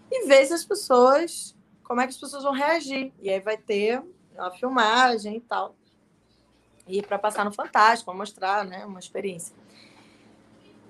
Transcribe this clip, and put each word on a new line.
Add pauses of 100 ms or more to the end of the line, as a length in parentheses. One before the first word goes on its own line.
(100)
e
ver
se
as
pessoas, (280)
como
é
que
as
pessoas
vão
reagir.
E
aí
vai
ter (340)
uma
filmagem
e
tal. (1120)
E
pra
passar
no
Fantástico,
pra
mostrar,
né,
uma
experiência." (1400)